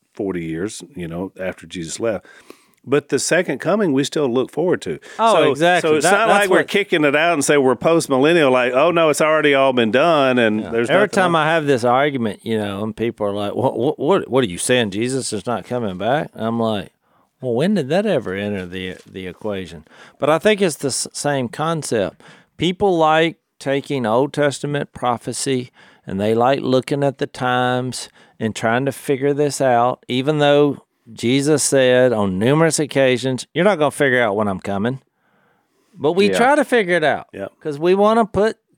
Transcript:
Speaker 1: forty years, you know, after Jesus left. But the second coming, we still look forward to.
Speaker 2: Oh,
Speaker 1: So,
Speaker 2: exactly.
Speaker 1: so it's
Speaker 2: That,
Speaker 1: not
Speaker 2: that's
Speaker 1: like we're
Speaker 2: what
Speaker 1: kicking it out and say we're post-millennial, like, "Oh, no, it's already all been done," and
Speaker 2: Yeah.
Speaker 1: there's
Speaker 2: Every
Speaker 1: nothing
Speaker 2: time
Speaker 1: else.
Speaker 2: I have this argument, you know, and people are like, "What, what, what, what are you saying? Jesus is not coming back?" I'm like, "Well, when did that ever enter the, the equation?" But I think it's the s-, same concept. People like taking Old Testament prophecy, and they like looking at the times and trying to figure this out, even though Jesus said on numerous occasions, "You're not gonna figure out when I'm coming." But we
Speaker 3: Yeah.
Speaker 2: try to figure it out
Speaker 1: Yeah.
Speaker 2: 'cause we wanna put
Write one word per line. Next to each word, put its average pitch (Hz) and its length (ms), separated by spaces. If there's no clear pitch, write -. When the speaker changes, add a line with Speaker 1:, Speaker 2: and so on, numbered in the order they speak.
Speaker 1:
forty 92 320
years, 82 380
you 87 140
know, 87 300
after 90 280
Jesus 82 340
left. 110 260
But 143 220
the 139 100
second 139 420
coming, 180 340
we 135 100
still 143 240
look 120 220
forward 156 320
to. 87 160
Speaker 2:
Oh, 220 160
Speaker 1:
So, 151 180
Speaker 2:
exactly. 165 380
Speaker 1:
so 156 60
it's 143 80
Speaker 2:
That, 175 80
Speaker 1:
not 202 140
Speaker 2:
that's - 140
Speaker 1:
like 196 100
we're 180 80
Speaker 2:
what 151 100
Speaker 1:
kicking 185 360
it 143 120
out 170 160
and 147 120
say 151 120
we're 131 200
post-millennial, 156 760
like, 127 240
"Oh, 151 160
no, 165 180
it's 147 140
already 151 320
all 135 180
been 117 180
done," 135 480
and 110 220
Speaker 2:
Yeah. 107 100
Speaker 1:
there's 117 200
Speaker 2:
Every 190 140
Speaker 1:
nothing 190 100
Speaker 2:
time 180 200
Speaker 1:
else. 156 120
Speaker 2:
I - 80
have 160 120
this 131 160
argument, 123 640
you 113 140
know, 101 260
and 107 100
people 110 320
are 101 60
like, 104 220
"What, 110 240
what, 131 200
what, 151 300
what 127 160
are 104 40
you 87 100
saying? 120 320
Jesus 120 420
is 101 140
not 123 180
coming 113 320
back?" 120 380
I'm 113 260
like, 107 320
"Well, 123 140
when 165 200
did 147 140
that 185 160
ever 117 300
enter 101 320
the, 92 300
the 95 180
equation?" 87 580
But 135 100
I 160 100
think 208 220
it's 175 160
the 143 120
s-, - 260
same 139 340
concept. 139 720
People 180 400
like 160 400
taking 139 460
Old 123 300
Testament 143 580
prophecy, 123 800
and 95 140
they 107 140
like 123 260
looking 131 420
at 139 140
the 143 100
times 127 840
and 110 160
trying 117 300
to 135 80
figure 143 400
this 143 300
out, 123 440
even 135 320
though 143 460
Jesus 139 500
said 127 520
on 98 240
numerous 147 400
occasions, 131 760
"You're 165 140
not 196 120
gonna 147 120
figure 127 320
out 104 140
when 107 120
I'm 92 100
coming." 104 440
But 156 180
we 196 180
Speaker 3:
Yeah. 185 80
Speaker 2:
try 262 180
to 285 80
figure 190 320
it 156 80
out 123 260
Speaker 1:
Yeah. 98 180
Speaker 2:
'cause 147 180
we 175 160
wanna 214 300
put 208 320